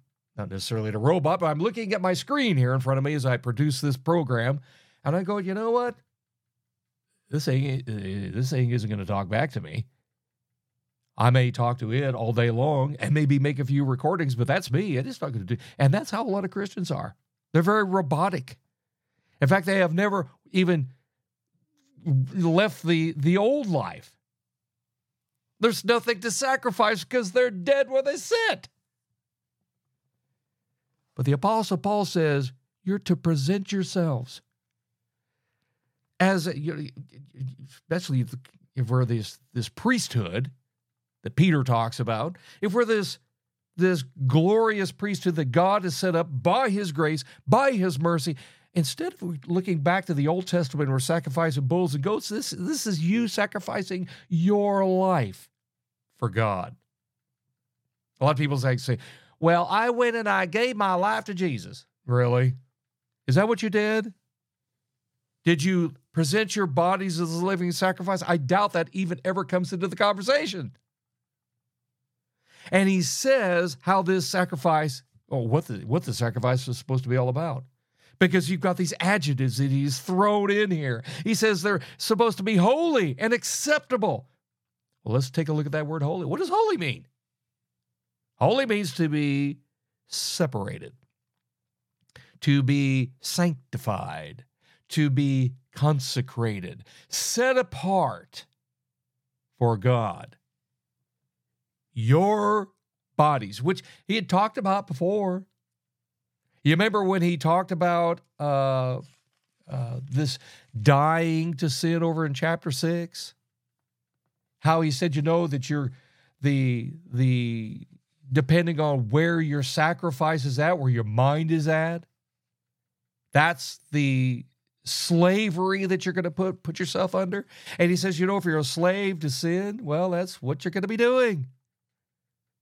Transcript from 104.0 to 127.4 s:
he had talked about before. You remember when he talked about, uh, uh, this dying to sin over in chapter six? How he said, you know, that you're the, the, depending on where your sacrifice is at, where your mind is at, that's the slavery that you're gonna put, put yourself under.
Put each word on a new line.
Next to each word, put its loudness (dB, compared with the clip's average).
he -2
had -4
talked 2
about 0
before. -2
You 6
remember 2
when 2
he 2
talked 0
about, 0
uh, 0
uh, -6
this -2
dying 2
to -2
sin -2
over 0
in -4
chapter -2
six? -4
How 2
he 0
said, -2
you 0
know, 2
that -6
you're -2
the, 0
the, 0
depending 2
on 0
where 2
your -2
sacrifice 0
is -2
at, 2
where 2
your 2
mind 2
is 2
at, 0
that's 0
the 0
slavery 2
that -2
you're -4
gonna -2
put, -4
put -8
yourself -2
under. -4